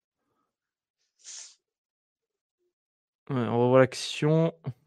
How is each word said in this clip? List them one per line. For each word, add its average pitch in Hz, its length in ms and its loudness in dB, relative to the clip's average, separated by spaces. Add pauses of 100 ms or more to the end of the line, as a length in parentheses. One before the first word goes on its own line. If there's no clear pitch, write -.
(3250)
Ouais, 143 60 -6
on 117 280 -2
revoit 127 160 6
l'action. 156 760 0 (340)